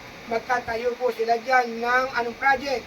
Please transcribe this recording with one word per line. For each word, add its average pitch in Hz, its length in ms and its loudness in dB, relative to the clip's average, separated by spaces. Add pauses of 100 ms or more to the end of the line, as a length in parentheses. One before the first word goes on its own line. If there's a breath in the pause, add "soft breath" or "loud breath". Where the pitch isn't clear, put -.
(260)
magtatayo 233 720 -2
po 240 160 0
sila 226 260 2
dyan 233 420 2
ng 247 340 2
anong 233 220 -2
project? 262 520 0